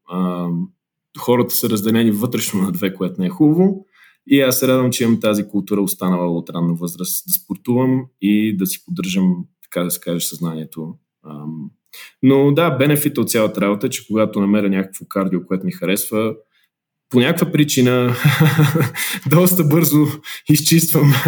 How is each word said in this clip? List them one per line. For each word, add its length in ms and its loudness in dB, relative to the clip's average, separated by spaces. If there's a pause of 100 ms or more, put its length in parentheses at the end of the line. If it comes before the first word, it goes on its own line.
(100)
а, 380 -4 (680)
хората 360 0
са 160 -2
разделени 400 2
вътрешно 520 -2
на 100 -2
две, 220 -4
което 260 -6
не 60 0
е 40 -2
хубаво. 560 2 (400)
И 140 4
аз 180 2
се 100 2
радвам, 220 2
че 140 -2
имам 160 2
тази 280 0
култура, 320 -2
останала 580 -2
от 120 -10
ранна 240 -2
възраст, 520 -8
да 60 -8
спортувам 720 -2 (160)
и 360 2
да 100 -2
си 180 -8
поддържам, 600 -2 (180)
така 220 -6
да 60 -4
се 100 -8
каже, 260 -6
съзнанието. 680 -10 (320)
Ам... 440 -14 (520)
Но 300 4
да, 180 2
бенефита 500 0
от 100 -2
цялата 300 0
работа 260 -2
е, 40 -2
че 160 -12
когато 340 -2
намеря 280 2
някакво 360 -4
кардио, 420 -4
което 200 -4
ми 60 -4
харесва, 600 -2 (760)
по 100 4
някаква 320 0
причина 600 2 (560)
<laughs> 600 -4
доста 340 4
бързо 420 4 (440)
изчиствам 640 4 (160)